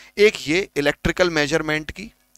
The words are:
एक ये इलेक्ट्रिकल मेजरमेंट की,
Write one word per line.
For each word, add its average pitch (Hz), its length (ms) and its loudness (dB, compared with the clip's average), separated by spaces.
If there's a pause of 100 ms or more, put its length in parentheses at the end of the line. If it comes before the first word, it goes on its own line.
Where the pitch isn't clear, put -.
(180)
एक 208 160 6 (140)
ये 180 280 -2
इलेक्ट्रिकल 165 540 0
मेजरमेंट 156 600 -2
की, 214 220 -14 (260)